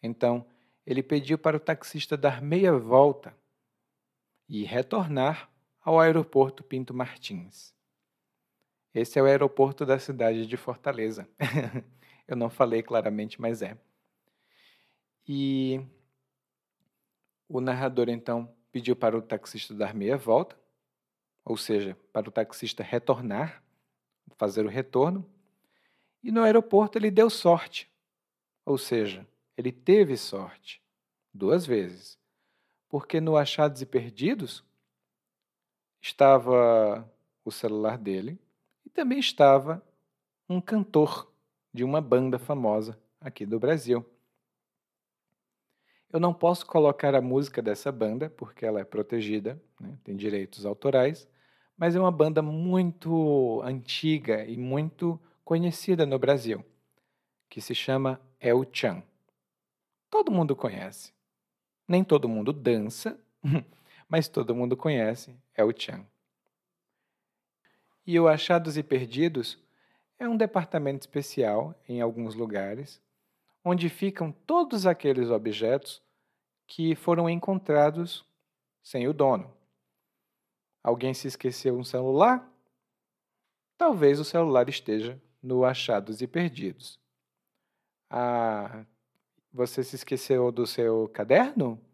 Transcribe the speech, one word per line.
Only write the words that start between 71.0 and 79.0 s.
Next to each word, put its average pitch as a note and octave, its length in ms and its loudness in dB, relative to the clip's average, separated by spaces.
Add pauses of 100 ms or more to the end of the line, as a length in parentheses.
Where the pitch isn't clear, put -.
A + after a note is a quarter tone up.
especial, C3+ 720 -4 (140)
em A#2+ 140 -6
alguns A2+ 320 -6
lugares, A2 640 -8 (640)
onde F3 240 0
ficam F3+ 440 -4 (140)
todos B3+ 400 0
aqueles C3 440 2
objetos A2 720 -2 (640)
que D#3+ 280 -2
foram E3+ 340 0
encontrados E3+ 960 0 (580)
sem B2 260 -4